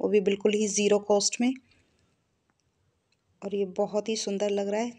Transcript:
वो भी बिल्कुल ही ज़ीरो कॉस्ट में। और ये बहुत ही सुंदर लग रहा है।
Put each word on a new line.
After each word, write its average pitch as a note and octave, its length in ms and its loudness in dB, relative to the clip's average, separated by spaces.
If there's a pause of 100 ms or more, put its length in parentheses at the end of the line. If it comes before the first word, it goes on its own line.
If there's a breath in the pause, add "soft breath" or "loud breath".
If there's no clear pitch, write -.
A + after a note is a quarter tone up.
वो G3 80 0
भी G3+ 120 4
बिल्कुल G3+ 320 2
ही G#3 160 0
ज़ीरो G3+ 320 4
कॉस्ट G3+ 400 2
में। B3 120 2 (1900)
और G3+ 120 -6
ये G3+ 100 0 (100)
बहुत G#3 340 -2
ही A3 80 0
सुंदर G3+ 340 -2
लग G3+ 180 -2
रहा G#3 120 -2
है। A#3+ 180 -4